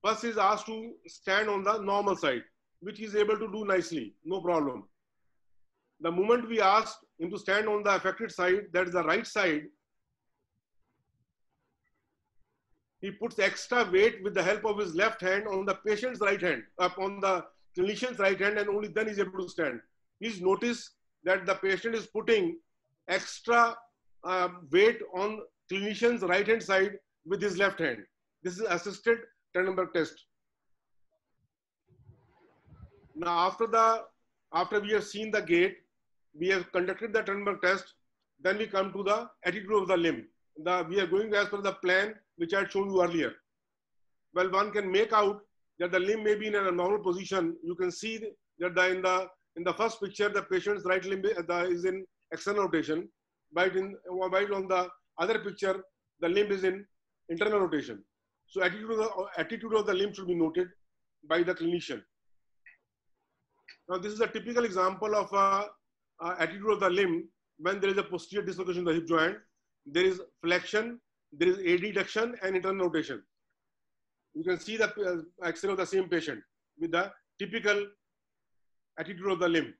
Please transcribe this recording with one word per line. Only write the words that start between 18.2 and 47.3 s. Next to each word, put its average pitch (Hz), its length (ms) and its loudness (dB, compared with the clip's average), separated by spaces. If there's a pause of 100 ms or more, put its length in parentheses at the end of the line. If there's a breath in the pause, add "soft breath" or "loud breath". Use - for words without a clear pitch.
hand, 208 180 2
and 208 100 0
only 202 200 -2
then 214 200 -2
he's 202 100 -6
able 190 240 -2
to 175 60 -6
stand. 139 320 -2 (400)
Please 208 200 -8
notice 202 500 0 (340)
that 185 220 2
the 190 80 2
patient 196 400 -2
is 214 120 -4
putting 202 520 2 (500)
extra, 226 680 2 (480)
uh, 180 240 0 (220)
weight 214 300 6 (140)
on 208 260 -4 (300)
clinician's 214 520 0
right 202 240 2
hand 220 160 2
side 190 300 2 (340)
with 175 160 -2
his 196 140 -2
left 196 220 2
hand. 135 200 -2 (440)
This 175 120 -8
is 185 60 -12
assisted 202 580 0 (360)
Trendelenburg 185 380 0
test. 160 220 0 (3000)
Now, 175 320 0
after 190 200 0
the, 226 380 4 (500)
after 185 260 0
we 202 120 -2
have 202 120 2
seen 214 260 -8
the 208 120 0
gait, 175 340 2 (600)
we 175 100 -2
have 190 240 0
conducted 190 400 -2
the 214 100 2
Trendelenburg 202 400 -4
test, 185 320 0 (460)
then 190 180 0
we 220 80 -2
come 196 260 -2
to 196 100 -6
the 220 260 0 (160)
attitude 190 280 -4
of 190 160 2
the 185 80 4
limb. 160 300 0 (380)
The, 175 240 0
we 196 120 0
are 185 60 0
going 208 280 0
as 202 140 2
per 202 120 -6
the 196 120 0
plan 190 420 0 (220)
which 170 180 -4
I 196 60 4
had 190 120 -4
shown 196 180 -2
you 185 120 4
earlier. 165 300 0 (1000)
Well, 185 160 2
one 202 220 2
can 202 180 -2
make 220 220 2
out 202 280 4 (380)
that 175 140 -2
the 185 80 4
limb 214 240 0
may 214 100 4
be 208 120 -4
in 208 80 -2
an 196 120 2
abnormal 185 340 2
position. 180 600 0